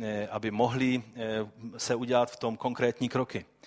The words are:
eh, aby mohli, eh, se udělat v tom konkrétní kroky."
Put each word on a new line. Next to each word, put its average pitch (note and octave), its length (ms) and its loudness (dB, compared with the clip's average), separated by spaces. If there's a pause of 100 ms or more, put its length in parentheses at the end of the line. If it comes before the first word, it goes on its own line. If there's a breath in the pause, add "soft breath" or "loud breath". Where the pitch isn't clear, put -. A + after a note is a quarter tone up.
eh, G#2 260 -2
aby G#2+ 220 -4
mohli, B2 520 2 (140)
eh, A2 640 -6
se - 160 0
udělat B2 360 4
v - 60 -14
tom A2+ 200 -2
konkrétní B2 520 0
kroky." B2 360 -2 (220 loud breath)